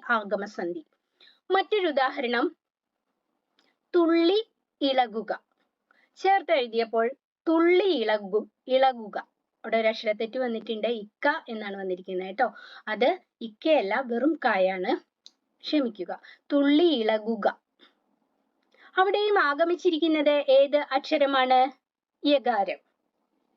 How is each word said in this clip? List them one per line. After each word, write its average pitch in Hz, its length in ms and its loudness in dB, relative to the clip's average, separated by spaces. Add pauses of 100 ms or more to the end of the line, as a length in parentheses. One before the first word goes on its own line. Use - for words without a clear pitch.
ആഗമസന്ധി. 202 720 -4 (680)
മറ്റൊരു 381 360 0
ഉദാഹരണം, 269 580 -2 (1500)
തുള്ളി 339 460 2 (420)
ഇളകുക. 247 500 -2 (880)
ചേർത്തെഴുതിയപ്പോൾ 240 920 0 (360)
തുള്ളി 349 420 4
ഇളകു-, 214 600 -2 (180)
ഇളകുക. 254 500 0 (460)
അവിടെ 220 140 -2
ഒരു 220 100 0
അക്ഷരത്തെറ്റ് 226 520 -4
വന്നിട്ടുണ്ട്, 220 480 -6
ഇക്ക 226 400 -6 (220)
എന്നാണ് 202 280 -10
വന്നിരിക്കുന്നത് 185 500 -8
കേട്ടോ. 214 200 -2 (400)
അത് 214 220 0 (320)
ഇക്കയല്ല, 233 640 0
വെറും 240 400 -2
കായാണ്, 190 460 0 (720)
ക്ഷമിക്കുക. 220 560 -4 (340)
തുള്ളി 285 300 4
ഇളകുക. 220 640 0 (1500)
അവിടെയും 403 480 2
ആഗമിച്ചിരിക്കുന്നത് 311 920 0 (140)
ഏത് 277 280 6 (140)
അക്ഷരമാണ്? 269 680 2 (640)
യകാരം. 214 560 0 (760)